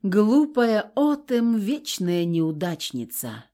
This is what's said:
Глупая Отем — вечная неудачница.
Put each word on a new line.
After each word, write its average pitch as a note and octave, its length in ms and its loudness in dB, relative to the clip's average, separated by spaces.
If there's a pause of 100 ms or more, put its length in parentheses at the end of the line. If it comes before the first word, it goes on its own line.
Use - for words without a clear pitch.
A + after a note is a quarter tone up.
Глупая A3 920 2
Отем — B3+ 640 0
вечная G3 680 -2
неудачница. D3+ 1300 -4